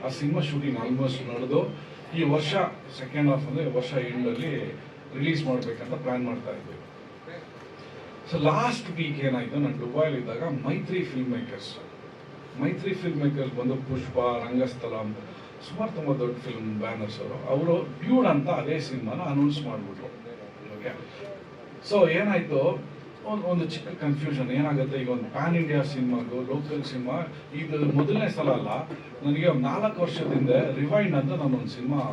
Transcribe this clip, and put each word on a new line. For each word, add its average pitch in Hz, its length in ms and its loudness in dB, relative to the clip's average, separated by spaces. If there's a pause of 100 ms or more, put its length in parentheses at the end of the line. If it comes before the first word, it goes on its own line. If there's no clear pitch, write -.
ಆ 131 40 -4
ಸಿನಿಮಾ 147 320 2
ಶೂಟಿಂಗ್ 143 380 0
almost 123 560 0
ನಡೆದು, 127 400 2 (440)
ಈ 156 60 2
ವರ್ಷ 147 300 2 (440)
ಸೆಕೆಂಡ್ 143 320 2
ಹಾಫ್ - 160 2
ಅಂದ್ರೆ 160 180 -2
ಈ 131 80 0
ವರ್ಷ 127 200 0
ಎಂಡಲ್ಲಿ 123 920 -2 (340)
ರಿಲೀಸ್ 147 280 2
ಮಾಡ್ಬೇಕಂತ 120 460 -2
ಪ್ಲಾನ್ 123 320 -2
ಮಾಡ್ತಾ 120 260 -4
ಇದ್ವಿ. - 240 -10 (1600)
So 151 120 0
ಲಾಸ್ಟ್ 202 460 2
ವೀಕ್ 147 340 -2
ಏನಾಯ್ತು, 123 320 0
ನಾನು 139 240 0
ದುಬೈಲಿ 139 380 0
ಇದ್ದಾಗ 113 260 -4
ಮೈತ್ರಿ 160 580 -2
ಫಿಲ್ಮ್ 127 280 -2
ಮೇಕರ್ಸ್, - 460 -6 (880)
ಮೈತ್ರಿ 185 320 0
ಫಿಲ್ಮ್ 156 300 0
ಮೇಕರ್ಸ್ 131 300 0
ಬಂದು 127 220 0
ಪುಷ್ಪ, 131 420 -2
ರಂಗಸ್ಥಲಂ, 120 1000 0 (520)
ಸುಮಾರು 214 240 -4
ತುಂಬ 143 260 0
ದೊಡ್ಡ 120 180 0
ಫಿಲ್ಮ್ 110 420 -6
ಬ್ಯಾನರ್ಸ್ 104 420 -4
ಅವರು, - 280 -6
ಅವರು 165 340 4 (220)
ಡ್ಯೂಡ್ 240 220 6
ಅಂತ 147 220 4
ಅದೇ 147 300 2
ಸಿನಿಮಾನ 120 420 -4
ಅನೌನ್ಸ್ 143 420 4
ಮಾಡ್ಬಿಟ್ರು. 101 440 -6 (720)
ಓಕೆ, - 160 -6 (960)
so 185 200 8
ಏನಾಯ್ತು, 170 760 4 (400)
ಒಂದ್-, 208 200 -2
ಒಂದು 175 200 2
ಚಿಕ್ಕ - 240 -6 (120)
ಕನ್ಫ್ಯೂಷನ್. 143 500 0
ಏನಾಗುತ್ತೆ, 143 480 2
ಈಗ 123 120 -2
ಒಂದು 117 140 0
ಪ್ಯಾನ್ 160 320 2
ಇಂಡಿಯಾ 147 260 4
ಸಿನಿಮಾಗೂ 123 600 0
ಲೋಕಲ್ 143 420 -2
ಸಿನಿಮಾ, 147 480 -4 (220)
ಇದು 147 420 2
ಮೊದಲನೇ 214 320 6
ಸಲ 143 220 2
ಅಲ್ಲ. 120 180 2 (580)
ನನಗೆ 156 220 6
ಒಂದ್ 135 140 4
ನಾಲ್ಕು 175 400 2
ವರ್ಷದ 160 300 0
ಹಿಂದೆ 135 480 4
ರಿವೈಂಡ್ 180 340 4
ಅಂತ 135 160 4
ನಾನು 151 140 0
ಒಂದು 120 240 2
ಸಿನಿಮಾ 135 300 0 (140)